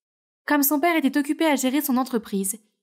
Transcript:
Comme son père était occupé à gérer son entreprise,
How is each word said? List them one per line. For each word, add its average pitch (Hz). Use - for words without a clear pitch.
Comme 294
son 285
père 339
était 285
occupé 294
à 285
gérer 262
son 254
entreprise, 214